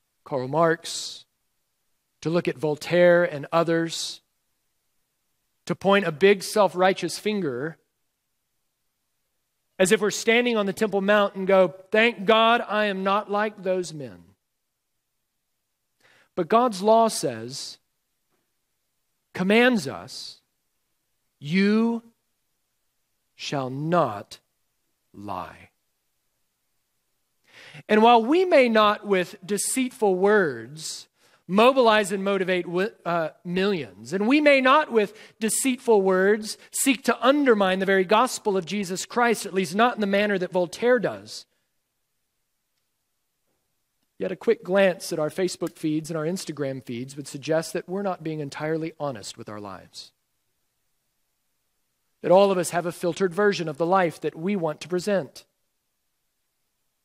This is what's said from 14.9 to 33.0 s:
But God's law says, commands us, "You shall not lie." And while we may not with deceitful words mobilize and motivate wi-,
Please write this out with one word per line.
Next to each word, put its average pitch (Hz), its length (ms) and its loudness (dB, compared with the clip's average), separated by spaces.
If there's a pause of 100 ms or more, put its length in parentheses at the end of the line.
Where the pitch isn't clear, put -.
But 170 140 -4
God's 220 340 2
law 220 260 6
says, 127 680 -8 (1500)
commands 208 540 2
us, - 540 -14 (960)
"You 208 640 0 (1300)
shall 131 360 -8
not 139 720 -4 (720)
lie." 90 580 -12 (2250)
And 214 140 4
while 233 220 8
we 349 220 2
may 277 240 6
not 208 360 2
with 185 380 -2
deceitful 208 720 -2
words 160 920 -2 (400)
mobilize 214 600 4
and 196 140 -4
motivate 185 400 -2
wi-, 180 260 -2 (140)